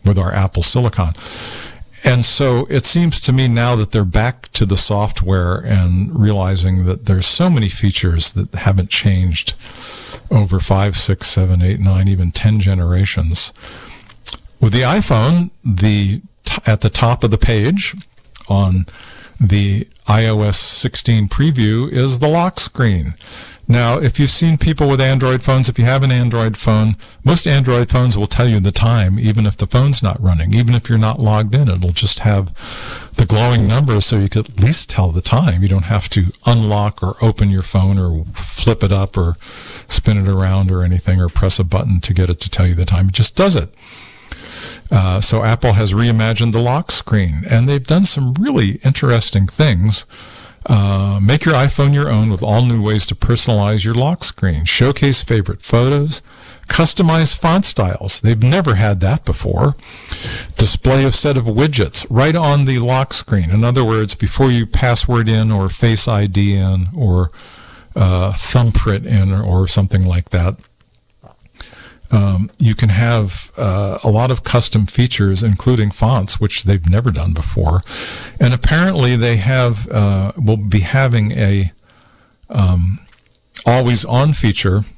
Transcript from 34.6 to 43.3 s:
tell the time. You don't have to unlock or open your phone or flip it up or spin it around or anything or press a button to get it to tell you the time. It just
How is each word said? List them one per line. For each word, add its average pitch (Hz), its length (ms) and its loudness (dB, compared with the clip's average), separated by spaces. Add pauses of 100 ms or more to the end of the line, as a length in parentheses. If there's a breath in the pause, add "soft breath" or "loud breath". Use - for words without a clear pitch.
tell 90 220 0
the 90 100 -2
time. 117 420 0
You 98 60 2
don't 95 140 2
have 104 260 -2
to 95 160 0 (200)
unlock 107 560 0
or 95 200 -4
open 107 280 2
your 95 120 0
phone 98 360 0
or 82 360 -2
flip - 500 -2
it 95 80 2
up 98 240 -2
or 85 200 0 (520 loud breath)
spin - 300 0
it 98 100 0
around 95 420 0
or 90 140 0
anything 90 380 0
or 85 80 0
press - 280 0
a 95 60 0
button 90 380 0
to - 120 -4
get 90 160 2
it 85 120 -2
to - 80 -6
tell 90 180 0
you 87 80 2
the 87 100 0
time. 92 220 2
It 95 60 0
just - 240 -2